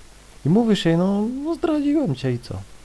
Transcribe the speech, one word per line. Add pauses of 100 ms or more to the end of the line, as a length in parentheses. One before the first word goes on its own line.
(460)
I
mówisz
jej:
„No, (220)
no,
zdradziłem
cię
i
co? (300)